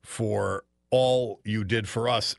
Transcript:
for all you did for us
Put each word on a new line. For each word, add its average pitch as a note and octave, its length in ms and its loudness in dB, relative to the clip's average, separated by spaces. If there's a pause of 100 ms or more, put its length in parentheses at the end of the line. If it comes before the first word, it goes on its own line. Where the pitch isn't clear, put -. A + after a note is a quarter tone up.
for G2+ 640 -2 (240)
all B2+ 540 2
you G#2+ 200 -2
did G#2 240 0
for A#2 220 -2
us - 300 0